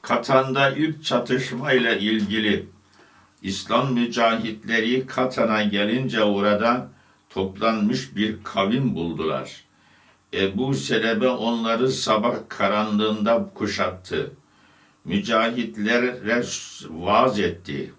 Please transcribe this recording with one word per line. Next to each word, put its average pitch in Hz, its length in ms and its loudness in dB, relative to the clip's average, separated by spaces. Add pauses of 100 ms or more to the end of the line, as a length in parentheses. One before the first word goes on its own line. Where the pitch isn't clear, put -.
Katan'da 131 680 2
ilk 151 340 -2
çatışmayla 123 920 0
ilgili 104 720 0 (760)
İslam 123 520 -2
mücahitleri 113 1120 0
Katan'a 117 560 0
gelince 110 600 0
orada 104 640 2 (400)
toplanmış 110 840 0
bir 107 280 -2
kavim 107 520 0
buldular. 80 680 -4 (720)
Ebu 104 400 0
Selebe 113 540 0
onları 117 600 0
sabah 113 460 0 (140)
karanlığında 107 1040 0
kuşattı. - 760 -4 (760)
Mücahitlere 113 1400 0 (460)
vaaz 101 500 2
etti. 71 600 -4